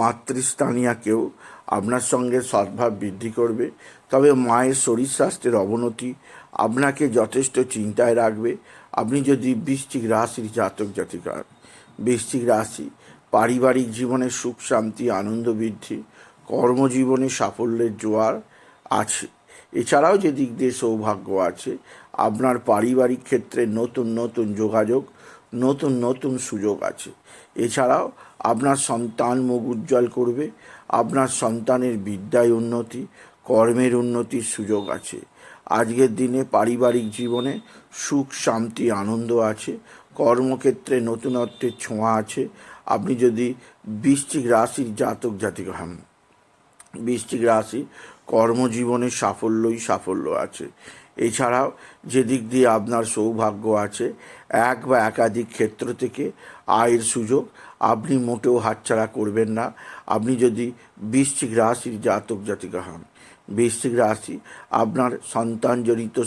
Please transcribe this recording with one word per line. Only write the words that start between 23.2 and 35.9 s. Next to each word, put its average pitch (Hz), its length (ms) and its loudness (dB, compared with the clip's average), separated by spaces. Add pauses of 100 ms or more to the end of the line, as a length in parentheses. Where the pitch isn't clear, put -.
ক্ষেত্রে 120 420 0
নতুন 113 400 -2 (120)
নতুন 117 360 -2
যোগাযোগ, 110 480 2 (520)
নতুন 135 440 0
নতুন 127 400 -2
সুযোগ 104 440 -4
আছে। - 280 -8 (440)
এছাড়াও 123 520 2 (320)
আপনার 135 380 2
সন্তান 120 640 0
মুখ 123 240 0
উজ্জ্বল 123 440 2
করবে, 120 360 -2 (440)
আপনার 131 400 2
সন্তানের 120 680 0
বিদ্যায় 104 540 2
উন্নতি, 117 500 -2 (420)
কর্মের 127 520 4
উন্নতির 120 460 -2
সুযোগ 107 460 -2
আছে। - 300 -8 (520)
আজকের 117 440 4